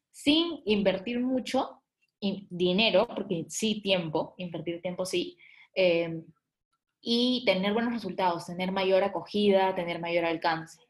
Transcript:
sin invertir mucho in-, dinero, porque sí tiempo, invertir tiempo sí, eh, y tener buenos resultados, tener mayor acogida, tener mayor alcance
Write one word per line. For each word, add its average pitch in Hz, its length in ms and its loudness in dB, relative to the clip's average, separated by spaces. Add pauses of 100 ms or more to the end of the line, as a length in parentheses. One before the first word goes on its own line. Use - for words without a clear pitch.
(100)
sin 320 560 0
invertir 202 540 0
mucho 254 600 -2 (380)
in-, 196 300 -4
dinero, 180 580 4
porque 165 400 -6
sí 214 320 -2
tiempo, 170 560 -2
invertir 170 460 -8
tiempo 180 240 -4
sí, - 320 -4 (360)
eh, 170 480 2 (800)
y 240 460 0
tener 190 260 2
buenos 233 220 -2
resultados, 180 500 -2
tener 180 260 -4
mayor 190 320 4
acogida, 190 720 2
tener 175 240 -4
mayor 170 280 0
alcance 160 520 -2 (120)